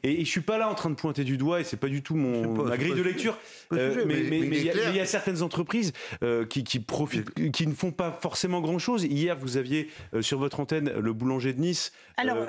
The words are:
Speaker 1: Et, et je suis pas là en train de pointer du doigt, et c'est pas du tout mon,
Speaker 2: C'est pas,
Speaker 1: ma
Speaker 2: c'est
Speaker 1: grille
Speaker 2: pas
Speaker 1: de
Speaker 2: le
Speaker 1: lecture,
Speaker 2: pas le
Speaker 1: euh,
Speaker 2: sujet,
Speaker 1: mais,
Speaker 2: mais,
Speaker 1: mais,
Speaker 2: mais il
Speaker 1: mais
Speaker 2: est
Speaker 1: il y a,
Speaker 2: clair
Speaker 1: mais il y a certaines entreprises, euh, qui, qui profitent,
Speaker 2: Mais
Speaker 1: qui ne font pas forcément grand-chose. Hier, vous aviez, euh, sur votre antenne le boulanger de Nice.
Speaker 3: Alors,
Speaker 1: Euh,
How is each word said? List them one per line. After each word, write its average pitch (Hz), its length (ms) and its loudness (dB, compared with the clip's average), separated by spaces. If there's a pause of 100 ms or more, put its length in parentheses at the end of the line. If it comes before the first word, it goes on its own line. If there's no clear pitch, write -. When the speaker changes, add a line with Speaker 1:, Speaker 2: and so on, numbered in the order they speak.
Speaker 1:
Et, 147 180 2
et 160 40 0
je - 60 -2
suis 180 100 0
pas 220 180 0
là 220 100 2
en 202 60 -2
train 165 160 -2
de 143 40 0
pointer 143 300 -2
du 135 120 0
doigt, 160 240 2
et - 40 -2
c'est - 120 -6
pas 143 120 0
du 139 140 -2
tout 160 140 -2
mon, 123 260 2
Speaker 2:
C'est 113 160 0
pas, 143 60 2
Speaker 1:
ma 120 80 0
Speaker 2:
c'est 123 60 0
Speaker 1:
grille 127 120 0
Speaker 2:
pas 135 60 0
Speaker 1:
de 180 60 2
Speaker 2:
le 180 60 2
Speaker 1:
lecture, 208 300 -2 (300)
Speaker 2:
pas 170 80 0
le 127 60 4
Speaker 1:
euh, 131 100 2
Speaker 2:
sujet, 240 140 0
Speaker 1:
mais, 151 80 2
Speaker 2:
mais, - 80 2
Speaker 1:
mais, 135 80 0
Speaker 2:
mais 156 80 2
il 165 120 2
Speaker 1:
mais 151 60 2
Speaker 2:
est 143 40 2
Speaker 1:
il 156 60 2
y 170 40 2
a, - 20 2
Speaker 2:
clair 214 160 2
Speaker 1:
mais 185 60 2
il - 40 2
y - 20 2
a 180 60 0
certaines 185 360 0
entreprises, 175 500 0 (300)
euh, 117 240 2
qui, 127 180 -2
qui 123 160 -2
profitent, 110 480 -2 (100)
Speaker 2:
Mais 156 120 2
Speaker 1:
qui 160 160 0
ne 147 80 0
font 180 180 -2
pas 175 200 -2
forcément 180 480 0
grand-chose. 175 440 0
Hier, 151 320 2
vous 131 200 -4
aviez, 147 340 0 (240)
euh, 113 80 2
sur 139 160 0
votre 143 220 -2
antenne 147 300 0
le 113 220 0
boulanger 131 400 0
de 123 80 -2
Nice. 170 320 0 (240)
Speaker 3:
Alors, 247 200 0
Speaker 1:
Euh, 226 120 0